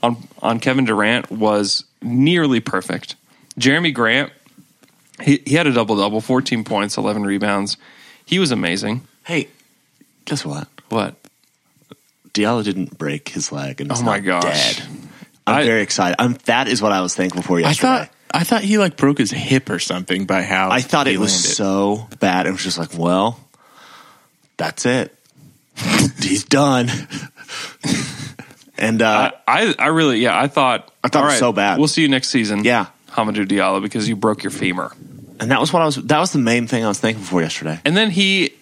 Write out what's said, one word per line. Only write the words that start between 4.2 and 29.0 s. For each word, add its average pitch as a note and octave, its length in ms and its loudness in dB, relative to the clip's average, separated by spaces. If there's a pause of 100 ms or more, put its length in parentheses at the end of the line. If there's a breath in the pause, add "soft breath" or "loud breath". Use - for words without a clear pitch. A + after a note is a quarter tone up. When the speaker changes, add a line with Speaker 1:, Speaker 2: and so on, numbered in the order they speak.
Speaker 1:
he, C#3+ 240 2
he C3+ 120 2
had E3 100 4
a C#3 60 2
double-double, G#2+ 480 2
fourteen B2+ 420 0
points, G#2 340 -2
eleven G#2 280 -2
rebounds. G2+ 520 0 (480 loud breath)
He F3+ 140 0
was F3 140 2
amazing. G#2 500 -2 (220)
Speaker 2:
Hey, E3 240 -4 (760)
guess D3 200 -6
what? D3 240 -10 (200)
Speaker 1:
What? G#2+ 280 -4 (1160)
Speaker 2:
Diallo G#2+ 280 0
didn't F#2 340 -4
break D2 340 -6
his - 200 -6
leg C#2 300 -8
and C#3+ 100 -6
Speaker 1:
Oh B2+ 40 -2
Speaker 2:
is A#2+ 100 -2
Speaker 1:
my G2+ 160 0
Speaker 2:
not F2+ 220 0
Speaker 1:
gosh. D2 360 0
Speaker 2:
dead. - 80 -12 (600 loud breath)
I'm A#2 100 2
Speaker 1:
I C#3+ 80 2
Speaker 2:
very A2+ 180 2
excited. F2+ 380 0
I'm, B2 140 2 (100)
that A#2+ 240 2
is A2 120 0
what G#2 120 2
I F#2+ 80 2
was F2+ 160 -2
thankful F2+ 260 -2
for F2+ 160 0
Speaker 3:
I - 40 2
Speaker 2:
yesterday. D#3 260 2
Speaker 3:
thought, C4 220 0 (220)
I D#3+ 120 0
thought G#3+ 180 0
he, G#3 160 4
like, - 180 2
broke C#3 220 2
his A2+ 120 0
hip - 400 0
or F2+ 80 -2
something F#2 480 -4
by F#2+ 160 0
how F#2+ 280 0
Speaker 2:
I B2 120 2
thought C#3+ 240 2
Speaker 3:
he A#2+ 80 2
Speaker 2:
it F#2 40 -2
was G#2 160 2
Speaker 3:
landed. F2+ 220 0
Speaker 2:
so G2+ 520 0 (120)
bad. F2+ 260 2
It F2+ 60 -2
was F#2 100 -8
just F#2 160 -4
like, E2 180 -6
"Well, F#2 440 0 (1160 loud breath)
that's - 260 -6
it. B2 300 0 (640)
<laughs> - 440 0
He's - 240 -2
done." C3+ 500 2
<laughs> - 60 -6 (1800 loud breath)
And, A2+ 220 0